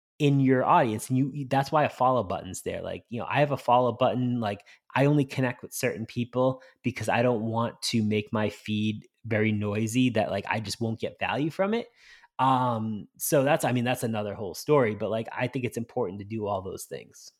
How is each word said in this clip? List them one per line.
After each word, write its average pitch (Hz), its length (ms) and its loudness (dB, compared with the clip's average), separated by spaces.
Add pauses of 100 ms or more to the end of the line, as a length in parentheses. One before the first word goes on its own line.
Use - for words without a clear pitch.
(180)
in 143 220 4
your 131 240 4
audience. 123 440 4
And 127 100 0
you, 135 160 2
you, 143 140 -8
that's 135 240 0
why 151 120 4
a - 40 2
follow 127 340 2
button's 92 400 -6
there. 90 200 -6
Like, 90 260 -10
you 117 120 -8
know, 98 80 -8
I 120 120 0
have 147 100 2
a 135 60 -2
follow 127 360 2
button. 123 480 0
Like, 104 200 -4 (340)
I 131 120 4
only 147 180 4
connect 131 380 -4
with - 100 -16
certain 113 340 -2
people 127 560 -2 (200)
because 117 260 -4
I 110 140 2
don't 120 200 2
want 117 420 -4
to 113 200 0
make 107 280 0
my 107 180 0
feed 107 580 -4 (160)
very 110 280 2
noisy 107 580 0
that, 107 200 0
like, 98 180 -2
I 110 120 -2
just 101 200 -8
won't 113 200 -4
get - 180 -8
value 120 320 -2
from 196 240 -2
it. 233 140 -6 (500)
Um, 120 800 0
so 143 280 2
that's, 151 200 2
I 123 80 2
mean, 123 120 2
that's 123 200 0
another 104 300 -2
whole 95 200 -8
story, 131 400 4
but, 104 160 -4
like, 113 220 -4
I 127 160 -4
think 127 160 -6
it's 113 120 -4
important 107 440 -6
to 101 40 -12
do 104 220 -6
all 98 160 -2
those 95 220 -10
things. - 560 -16